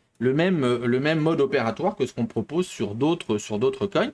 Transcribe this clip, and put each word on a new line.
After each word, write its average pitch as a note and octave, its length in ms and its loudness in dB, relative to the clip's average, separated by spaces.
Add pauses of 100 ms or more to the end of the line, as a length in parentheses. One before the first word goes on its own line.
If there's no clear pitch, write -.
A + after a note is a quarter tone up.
(180)
le C3 160 2
même, E3 280 2
euh, B2 240 0
le B2 140 2
même D#3 200 0
mode D#3 200 2
opératoire C3+ 560 0
que C3 80 0
ce - 80 -6
qu'on A#2 140 -2
propose D3 400 -2
sur G#2 280 -6
d'autres, C3+ 440 0
sur G#2 200 -4
d'autres C3 280 0
coins. G#3 280 0